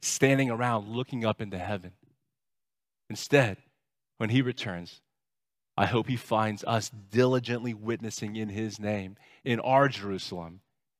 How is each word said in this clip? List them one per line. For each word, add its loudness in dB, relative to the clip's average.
standing 4
around 0
looking -4
up 0
into -6
heaven. -6
Instead, 2
when 0
he 4
returns, -8
I 4
hope 2
he 0
finds 0
us 0
diligently 2
witnessing -6
in -4
his -6
name, -4
in 0
our 4
Jerusalem, -8